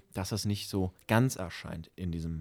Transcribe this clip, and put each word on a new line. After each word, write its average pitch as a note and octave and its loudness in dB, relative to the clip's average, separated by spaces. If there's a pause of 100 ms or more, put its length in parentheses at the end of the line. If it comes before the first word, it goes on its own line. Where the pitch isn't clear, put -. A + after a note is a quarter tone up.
(140)
dass F#2 -2
das G#2+ 0
nicht G2+ 0
so F#2+ 0 (160)
ganz B2 6
erscheint - -8
in F2+ -2
diesem E2 -2